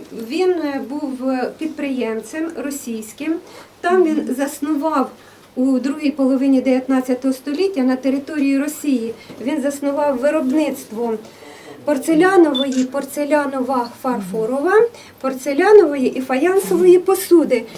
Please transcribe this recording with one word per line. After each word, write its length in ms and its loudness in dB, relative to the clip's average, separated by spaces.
він, 240 0
е, 380 -2
був 300 -8
підприємцем 1000 -6
російським. 760 -8
Там 220 4
він 340 0
заснував 720 -2
у 240 2
другій 320 -2
половині 500 2
дев'ятнадцятого 720 0
століття 480 -4
на 140 2
території 640 -2
Росії, 540 -4
він 200 -2
заснував 560 -2
виробництво 1000 -2
порцелянової, 1000 4
порцелянова 1080 -2
фарфорова, 720 -2
порцелянової 960 4
і 40 -4
фаянсової 760 4
посуди, 640 2